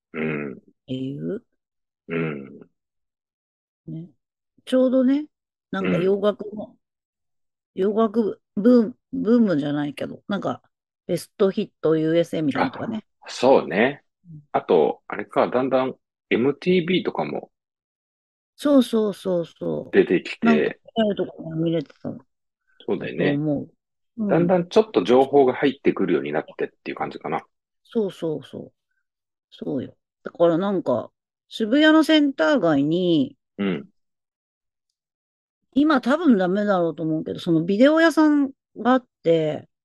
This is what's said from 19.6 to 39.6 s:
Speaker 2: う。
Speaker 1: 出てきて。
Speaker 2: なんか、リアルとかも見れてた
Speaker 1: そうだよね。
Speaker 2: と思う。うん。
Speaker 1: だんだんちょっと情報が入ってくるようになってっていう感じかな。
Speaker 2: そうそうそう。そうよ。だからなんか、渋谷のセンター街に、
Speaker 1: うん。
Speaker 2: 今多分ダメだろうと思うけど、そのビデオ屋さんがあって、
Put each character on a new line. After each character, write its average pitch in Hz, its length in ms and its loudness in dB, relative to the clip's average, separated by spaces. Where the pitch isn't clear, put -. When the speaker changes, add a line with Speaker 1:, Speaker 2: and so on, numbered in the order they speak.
Speaker 2:
う。 - 20 2
Speaker 1:
出 180 100 6
て - 160 0
き - 160 -12
て。 - 80 -4
Speaker 2:
な 226 80 6
ん - 20 4
か、 - 80 2
リ - 160 -4
ア 226 60 2
ル 202 120 0
と 180 100 -4
か - 160 -16
も 160 140 -12
見 165 160 -2
れ 165 120 -4
て - 100 -18
た - 220 -12
Speaker 1:
そ 101 80 -2
う - 40 -6
だ - 100 -10
よ 62 60 -12
ね。 143 180 0
Speaker 2:
と 143 80 -2
思 147 220 -2
う。 - 60 -18
う 220 80 -4
ん。 - 20 -2
Speaker 1:
だ 160 120 2
ん 175 80 2
だ 180 120 2
ん 175 80 -6
ち - 100 2
ょ 214 40 6
っ 214 100 0
と 101 120 0
情 123 200 6
報 135 220 4
が 127 80 2
入 - 240 -2
っ - 40 -20
て - 120 2
く 98 120 -2
る 87 80 0
よ 73 60 2
う 67 40 -8
に 73 80 -8
な 76 100 -2
っ - 40 -10
て 78 80 -4
っ - 40 -10
て - 80 -12
い - 20 -8
う - 40 -14
感 73 120 -6
じ - 100 -14
か - 100 -10
な。 165 120 -6
Speaker 2:
そ 214 240 -6
う 175 40 -8
そ 160 260 -8
う - 60 -14
そ - 160 -16
う。 - 120 -18
そ - 260 -10
う 117 60 -6
よ。 - 120 -16
だ - 80 -12
か 170 160 2
ら 165 100 2
な 196 140 -2
ん 180 120 -4
か、 120 280 -4
渋 220 340 -2
谷 311 120 6
の 311 100 6
セ 311 160 2
ン 285 140 0
タ 311 220 0
ー 262 40 2
街 156 240 2
に、 165 520 0
Speaker 1:
う 202 80 -4
ん。 - 200 -4
Speaker 2:
今 294 280 2
多 240 160 0
分 311 200 4
ダ 185 100 2
メ 196 180 0
だ 196 140 2
ろ 170 100 0
う 156 60 -8
と 165 80 -10
思 160 160 -2
う - 40 -8
け 185 100 -8
ど、 165 60 -10
そ 175 120 -4
の 160 120 2
ビ 196 140 -2
デ 262 120 6
オ 311 100 2
屋 330 120 4
さ 311 180 4
ん 285 220 2
が 233 160 2
あ - 20 4
っ 254 100 -2
て、 156 440 0